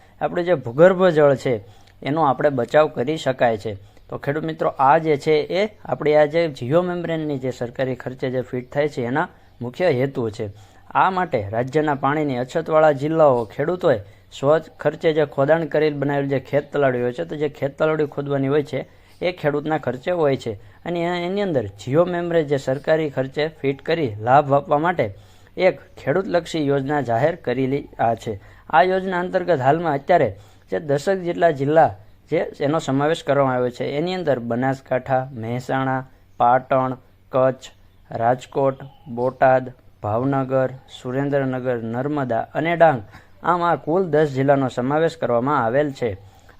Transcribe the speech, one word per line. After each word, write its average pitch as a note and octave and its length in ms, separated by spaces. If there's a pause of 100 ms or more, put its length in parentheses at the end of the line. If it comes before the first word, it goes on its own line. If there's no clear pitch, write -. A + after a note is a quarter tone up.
(220)
આપણે E3+ 220
જે F3 120
ભૂગર્ભ D#3 520
જળ D3 280
છે B2+ 180 (480)
એનો D3 200
આપણે C#3+ 280
બચાવ C#3 380
કરી D3 300
શકાય B2 400
છે. G#2+ 160 (360)
તો C3 80
ખેડૂત D3 260
મિત્રો, D#3+ 260 (100)
આ C#3+ 180
જે D#3 200
છે D#3 180 (260)
એ - 0 (240)
આપણી D3+ 300
આ D3+ 100
જે D3+ 220
jio C#3+ 420
membrane-ની E3 500
જે B2+ 120
સરકારી B2+ 440
ખર્ચે C3 340
જે B2+ 120
ફિટ B2 300
થાય D3 180
છે C#3 120
એના C#3 260 (340)
મુખ્ય C#3 300
હેતુ C3 380
છે. G#2+ 200 (460)
આ D3+ 140
માટે F3+ 300 (100)
રાજ્યના C3+ 460
પાણીની C#3+ 420
અછતવાળા D#3 540
જિલ્લાઓ C#3+ 540
ખેડૂતોએ D3+ 540 (320)
સ્વ D3+ 280 (200)
ખર્ચે D#3 340
જે D3+ 120
ખોદાણ C#3+ 400
કરેલ D3+ 280
બનાવેલ C#3+ 340
જે C#3 120
ખેત C#3+ 340
તલાવડી C3 280
હોય B2 120
છે, E3 120
તો D#3+ 100
જે D3 140
ખેત C#3 280
તલાવડી D#3 280
ખોદવાની C#3 420
હોય C#3+ 160
છે C#3 180 (400)
એ F3 100
ખેડૂતના D3+ 460
ખર્ચે C3 340
હોય D3+ 260
છે B2 160 (320)
અને F3 180
એ-, F3 220
એની G3 160
અંદર D3+ 240 (160)
jio C#3+ 240
membrane F3 380
જે C#3+ 140
સરકારી D3 520
ખર્ચે C3+ 380
ફિટ C#3 340
કરી D#3 380
લાભ C3+ 340
આપવા C#3+ 240
માટે D#3+ 280 (520)
એક F3+ 220 (180)
ખેડૂતલક્ષી E3 720
યોજના C#3 340
જાહેર B2 340
કરેલી C3 520 (120)
આ A#2 160
છે. A2+ 180 (360)
આ D#3+ 120
યોજના F#3 380
અંતર્ગત F3+ 400
હાલમાં D3+ 340
અત્યારે C#3+ 360 (420)
જે F#3+ 80
દસક D3+ 380
જેટલા F3 340
જિલ્લા C#3+ 400 (400)
જે D#3 80 (200)
એનો D3+ 200
સમાવેશ D3 440
કરવામાં C3+ 320
આવ્યો B2 140
છે, B2 160 (120)
એની E3+ 160
અંદર D3+ 260
બનાસકાંઠા, B2+ 920
મહેસાણા, C3 680 (360)
પાટણ, B2+ 600 (340)
કચ્છ, C3 400 (400)
રાજકોટ, C3 640 (300)
બોટાદ, B2+ 640 (300)
ભાવનગર, C3 640 (320)
સુરેન્દ્રનગર, C3 840
નર્મદા B2 720
અને D#3+ 220
ડાંગ, D#3+ 260 (420)
આમ F3 180
આ E3+ 140
કુલ E3+ 340
દસ D3+ 260
જિલ્લાનો C3+ 320
સમાવેશ C#3+ 500
કરવામાં A#2+ 460
આવેલ C3+ 280
છે. A2+ 260 (420)